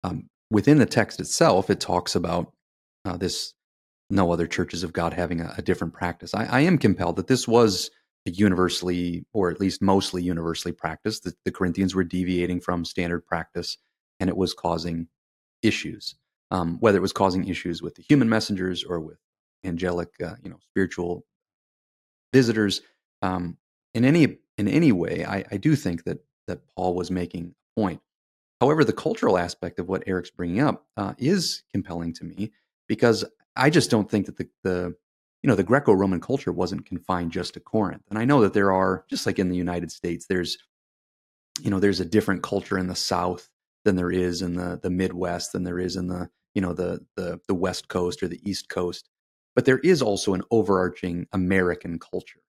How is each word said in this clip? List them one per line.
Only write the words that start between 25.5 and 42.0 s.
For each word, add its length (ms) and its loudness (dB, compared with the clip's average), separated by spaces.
do 200 2
think 260 -4
that, 160 -6
that 280 -10
Paul 180 0
was 160 -4
making 460 -6
a 240 -10
point. 220 -2
However, 240 6
the 80 4
cultural 460 2
aspect 420 -4
of 80 -6
what 180 -2
Eric's 260 -4
bringing 280 -4
up, 260 0
uh, 200 -6
is 540 -2
compelling 440 -6
to 100 -14
me, 260 -10
because 340 4
I 140 4
just 200 4
don't 200 2
think 160 0
that 120 -14
the, 120 -8
the, 320 -2
you 40 2
know, 80 6
the 80 2
Greco-Roman 560 4
culture 320 -2
wasn't 340 -4
confined 460 -4
just 220 -6
to 60 -16
Corinth. 500 -2
And 80 -6
I 80 -2
know 160 6
that 120 4
there 180 6
are, 380 2
just 160 -6
like 120 -2
in 120 0
the 80 -2
United 340 -4
States, 360 -8
there's, 300 -2
you 80 -2
know, 100 0
there's 200 4
a 60 -2